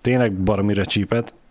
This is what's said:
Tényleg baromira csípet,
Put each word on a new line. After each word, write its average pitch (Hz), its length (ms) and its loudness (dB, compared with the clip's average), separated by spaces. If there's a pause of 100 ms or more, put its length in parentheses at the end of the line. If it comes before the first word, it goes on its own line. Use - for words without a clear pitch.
Tényleg 123 320 2
baromira 98 520 0
csípet, 113 480 -2 (180)